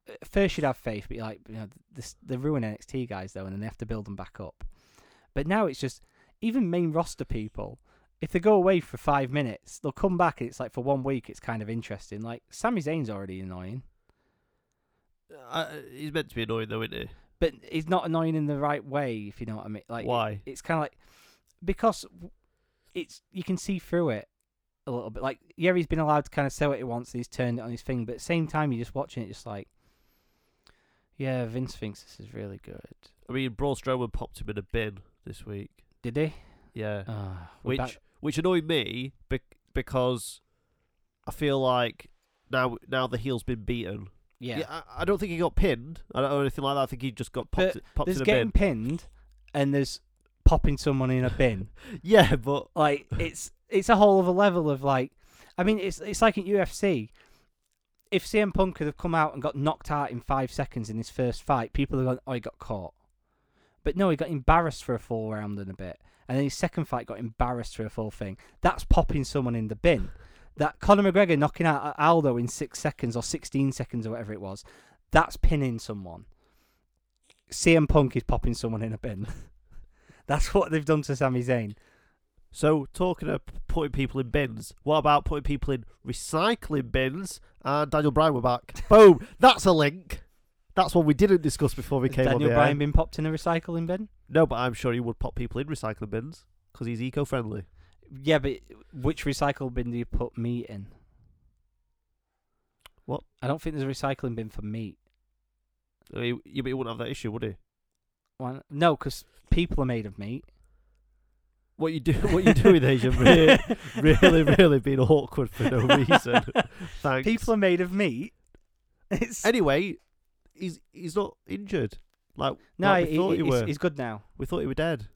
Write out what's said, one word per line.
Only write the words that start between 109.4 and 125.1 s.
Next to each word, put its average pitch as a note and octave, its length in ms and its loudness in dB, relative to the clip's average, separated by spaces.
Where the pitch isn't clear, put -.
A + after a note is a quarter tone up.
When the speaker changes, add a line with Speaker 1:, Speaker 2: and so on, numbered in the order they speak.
Speaker 1:
people E3 320 2
are C3 40 0
made A#2 200 -2
of G2 120 -14
meat. G#2+ 260 -10
Speaker 2:
What D#3+ 160 -2
you D#3+ 80 -4
do, D3+ 120 2
<laughs> - 180 2
what F#3 140 4
you G#3+ 100 8
doing, F3 300 8
Asian? B2+ 320 4
Speaker 1:
<laughs> - 20 0
Speaker 2:
Really, A#3 400 10
really, E3 200 10
really D3 380 8
being C3+ 200 2
awkward B2+ 500 4
for - 140 -4
no C3 140 2
reason. B3+ 460 4
<laughs> - 300 -14
Thanks. C3+ 240 0
Speaker 1:
People A3+ 300 0
are G#3+ 40 0
made F3+ 220 4
of F3+ 120 -4
meat. F#3 460 -2
<laughs> - 40 -20
It's A3+ 340 -4
Speaker 2:
Anyway, F#3+ 520 2
he's, F3+ 280 -12
he's D#3+ 220 -10
not G3+ 220 -2
injured. F#3+ 520 -6
Like, C#3 200 -4
Speaker 1:
No, F#3 120 0
Speaker 2:
like F#3 180 4
we D#3 60 -4
Speaker 1:
he, D#3 40 0
Speaker 2:
thought F3 140 2
Speaker 1:
he, - 80 0
Speaker 2:
he E3 60 0
Speaker 1:
he's, C#3+ 80 0
Speaker 2:
were. A#2+ 140 2
Speaker 1:
he's D3 120 -4
good D#3 180 -2
now. A2+ 260 -8
Speaker 2:
We C#3 100 -8
thought F3 140 -4
he D3 60 -4
were C3+ 80 -4
dead. D3+ 420 -4